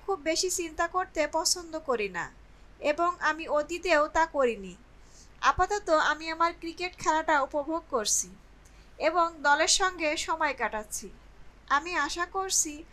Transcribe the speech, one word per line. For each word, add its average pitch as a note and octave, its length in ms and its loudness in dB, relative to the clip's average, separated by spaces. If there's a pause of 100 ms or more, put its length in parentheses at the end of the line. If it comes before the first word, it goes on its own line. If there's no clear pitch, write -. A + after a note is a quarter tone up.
খুব D4 140 -2
বেশি D#4+ 300 0
চিন্তা E4+ 380 -2
করতে E4+ 440 -2
পছন্দ E4 480 -2
করি A#3 300 -2
না E3+ 220 -8 (480)
এবং E4+ 400 0
আমি D#4 280 -2
অতীতেও D#4 600 2
তা D#4+ 180 2
করিনি। A3+ 500 0 (680)
আপাতত F#4 480 2
আমি D#4 400 2
আমার E4+ 300 0
ক্রিকেট F4 400 -8
খেলাটা D#4+ 420 2
উপভোগ D4+ 480 -2
করছি G#3 400 -2 (680)
এবং E4 440 2
দলের C#4+ 260 6
সঙ্গে E4+ 500 2
সময় D#4+ 360 0
কাটাচ্ছি। G#3+ 560 -6 (600)
আমি D#4+ 260 0
আশা D#4+ 300 -2
করছি F4 680 -2